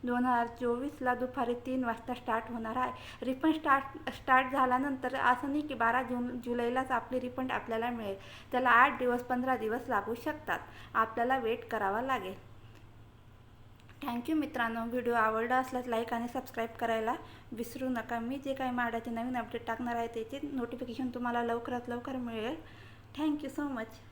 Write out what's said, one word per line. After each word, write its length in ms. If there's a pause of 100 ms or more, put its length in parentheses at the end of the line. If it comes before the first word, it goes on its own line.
दोन 200
हजार 220 (140)
चोवीसला 540
दुपारी 400 (120)
तीन 180
वाजता 300
स्टार्ट 360
होणार 260
आहे. 160 (320)
रिफंड 300
स्टार्ट, 560
स्टार्ट 420
झाल्यानंतर 640
असं 320
नाही 120
की 140
बारा 280
जून, 260 (120)
जुलैलाच 500
आपली 300
रिफंड 320
आपल्याला 380
मिळेल, 260 (360)
त्याला 180
आठ 280
दिवस, 240
पंधरा 340
दिवस 320
लागू 260
शकतात, 440 (360)
आपल्याला 440
वेट 320
करावा 320
लागेल. 320 (1700)
Thank 260
you 80
मित्रांनो, 500
व्हिडिओ 280
आवडला 420
असल्यास 320
लाईक 260
आणि 140
सबस्क्राईब 420 (100)
करायला 340 (380)
विसरू 360
नका. 320
मी 180
जे 160
काही 180
माढाचे 380
नवीन 260
अपडेट 300
टाकणार 300
आहे 180
त्याचे 300
नोटिफिकेशन 680
तुम्हाला 300
लवकरात 440
लवकर 300
मिळेल. 380 (600)
Thank 280
you 80
so 180
much. 300 (120)